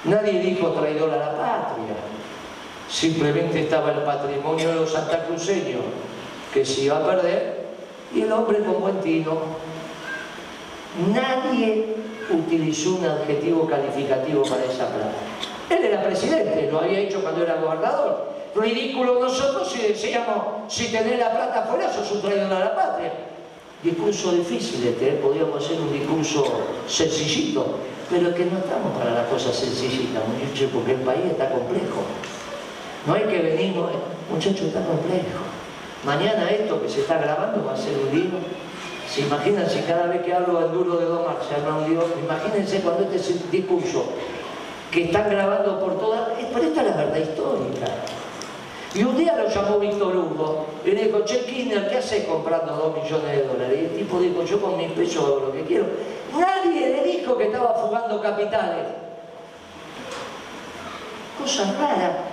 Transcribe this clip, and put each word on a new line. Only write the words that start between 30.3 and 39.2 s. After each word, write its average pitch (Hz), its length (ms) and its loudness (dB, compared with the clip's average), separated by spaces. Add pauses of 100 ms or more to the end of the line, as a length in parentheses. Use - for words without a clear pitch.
porque 120 200 0
el 127 80 2
país 127 300 0
está 139 200 0
complejo. - 540 0 (1040)
No 151 80 4
hay 208 80 4
que 190 180 2
venir, 170 340 2
no, 170 140 0 (420)
muchachos, 190 380 0
está 185 160 -2
complejo. 170 580 0 (600)
Mañana 180 460 2
esto 208 320 2
que - 60 -2
se 139 120 0
está 160 180 2
grabando - 460 0
va 135 80 -2
a - 40 -2
ser 151 220 -2
un 135 180 0
lío. 185 220 0 (800)
Imagínense, 185 680 2